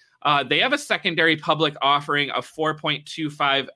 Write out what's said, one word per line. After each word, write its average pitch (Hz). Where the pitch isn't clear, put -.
uh, 143
they 143
have 254
a 285
secondary 165
public 156
offering 143
of 123
four 156
point 151
two 151
five 139